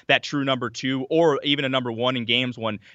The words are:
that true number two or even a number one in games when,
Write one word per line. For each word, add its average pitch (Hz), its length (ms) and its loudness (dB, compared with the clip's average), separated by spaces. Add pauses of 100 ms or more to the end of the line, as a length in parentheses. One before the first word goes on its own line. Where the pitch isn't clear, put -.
that 139 140 4
true 143 220 -4
number 127 260 -2
two 131 400 -4
or 160 340 4
even 143 220 0
a 131 40 0
number 127 220 0
one 120 240 0
in 123 80 -4
games 120 320 0
when, 110 220 -4 (180)